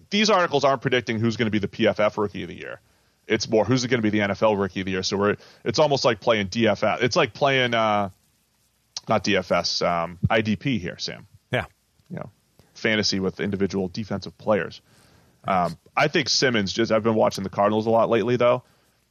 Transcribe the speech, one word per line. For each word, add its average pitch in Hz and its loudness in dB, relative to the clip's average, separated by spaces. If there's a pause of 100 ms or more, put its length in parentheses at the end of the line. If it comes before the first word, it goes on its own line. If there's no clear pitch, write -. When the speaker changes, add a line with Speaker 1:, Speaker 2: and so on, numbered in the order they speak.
(100)
Speaker 1:
these 208 2
articles 156 4
aren't 135 2
predicting 123 0
who's 110 0
gonna 113 0
be 107 2
the 95 -4
P 110 0
F 98 2
F 104 0
Rookie 101 -4
of 85 -10
the 85 -14
Year. 65 -14 (460)
It's 110 -2
more 110 4
who's 123 0
gonna 120 0
be 107 0
the 107 0
N 101 0
F 98 -6
L 110 4
Rookie 98 -4
of 92 -6
the 95 -4
Year. 95 -4
So 98 -4
we're, 101 0 (280)
it's - -2
almost 143 2
like 117 2
playing 107 0
D 110 0
F 101 0
S. 98 0
It's 139 0
like 147 0
playing, 131 0
uh, 104 0 (1000)
not 110 0
D 101 2
F 92 -2
S, 87 -2
um, 87 -2 (120)
I 113 2
D 107 -2
P 135 -4
here, 82 -10
Sam. - -12 (240)
Speaker 2:
Yeah. 123 -4 (440)
Speaker 1:
You - -10
know, - -12 (440)
fantasy 107 0
with 92 -4
individual 95 -2
defensive 98 -10
players. - -2 (640)
Um, 87 0 (180)
I 143 4
think 151 -2
Simmons, 113 0
just, 110 0
I've 110 2
been 113 2
watching 110 0
the 95 -8
Cardinals 107 0
a 113 0
lot 110 4
lately, 117 2
though. 123 2 (460)